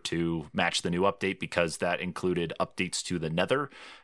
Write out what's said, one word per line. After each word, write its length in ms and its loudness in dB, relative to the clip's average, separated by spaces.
to 480 0
match 300 2
the 60 0
new 120 2
update 380 2
because 380 0
that 220 0
included 600 0
updates 420 -2
to 160 -2
the 100 -2
Nether, 400 2